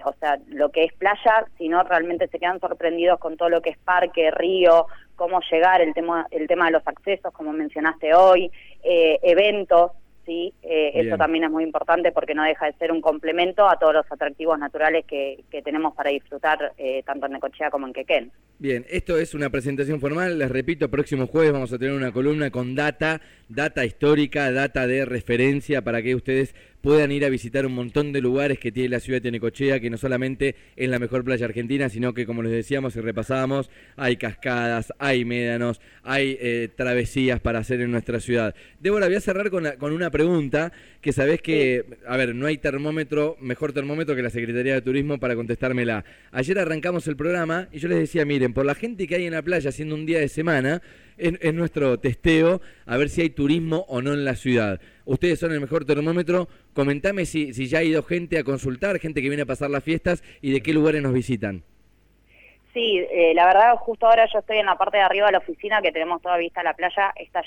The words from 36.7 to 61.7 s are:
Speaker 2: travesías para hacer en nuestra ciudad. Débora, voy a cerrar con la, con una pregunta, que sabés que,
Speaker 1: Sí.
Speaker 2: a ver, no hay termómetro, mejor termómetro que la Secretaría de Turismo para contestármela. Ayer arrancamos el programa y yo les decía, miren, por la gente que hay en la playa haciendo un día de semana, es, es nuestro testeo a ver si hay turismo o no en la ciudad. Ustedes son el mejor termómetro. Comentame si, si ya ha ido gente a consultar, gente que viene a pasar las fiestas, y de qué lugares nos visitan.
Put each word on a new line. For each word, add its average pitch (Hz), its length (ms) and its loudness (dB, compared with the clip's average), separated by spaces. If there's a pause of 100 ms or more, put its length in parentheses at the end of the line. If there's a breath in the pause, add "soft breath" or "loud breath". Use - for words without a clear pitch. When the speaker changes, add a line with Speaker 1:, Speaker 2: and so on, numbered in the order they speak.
Speaker 2:
travesías 123 640 0
para 113 200 -2
hacer 123 200 -4
en 120 100 -2
nuestra 117 300 -2
ciudad. 117 340 -2 (260 soft breath)
Débora, 196 260 0
voy 185 100 2
a 208 40 -2
cerrar 202 300 -2
con 175 140 -2
la, 143 120 -4
con 147 160 -6
una 165 180 -4
pregunta, 156 640 0 (280 soft breath)
que 143 120 -2
sabés 151 280 2
que, 131 480 2
Speaker 1:
Sí. 123 60 -20 (120)
Speaker 2:
a 123 100 -4
ver, 123 180 0
no 131 120 -4
hay 156 120 -2
termómetro, 151 840 -2
mejor 131 320 -6
termómetro 143 420 -4
que 127 80 -2
la 120 80 -4
Secretaría 120 440 -2
de 127 80 0
Turismo 139 360 -2
para 123 160 -2
contestármela. 117 680 -2 (260 soft breath)
Ayer 131 280 -2
arrancamos 165 480 -2
el 147 100 -4
programa 170 560 -2
y 156 60 -14
yo 170 100 -4
les 175 100 2
decía, 160 260 0
miren, 131 280 0
por 135 140 0
la 143 80 0
gente 208 320 -6
que 160 80 -4
hay 175 120 -2
en 165 60 -8
la 160 100 -6
playa 151 280 -2
haciendo 151 240 -6
un 156 100 -6
día 165 140 0
de 143 100 0
semana, 156 540 0 (340 soft breath)
es, 170 240 0
es 160 140 0
nuestro 147 440 0
testeo 165 640 2 (260 soft breath)
a 120 100 -4
ver 143 120 0
si 170 140 -2
hay 160 80 0
turismo 160 580 0
o 123 140 -4
no 143 100 -2
en 143 120 -2
la 131 100 -2
ciudad. 110 460 0 (240 soft breath)
Ustedes 156 340 0
son 165 140 -2
el 147 80 -2
mejor 147 240 -2
termómetro. 165 640 0 (260 soft breath)
Comentame 147 500 0
si, 147 300 -4
si 131 120 -4
ya 151 120 0
ha 165 40 2
ido 160 200 2
gente 170 360 -4
a 139 60 -2
consultar, 135 540 -4
gente 151 220 -6
que 135 80 -2
viene 147 140 -2
a 135 40 -6
pasar 143 240 -4
las 139 120 -2
fiestas, 160 400 -2 (180 soft breath)
y 135 120 -2
de 135 100 2
qué 160 100 0
lugares 151 300 4
nos 135 100 0
visitan. 110 520 -2 (1080 soft breath)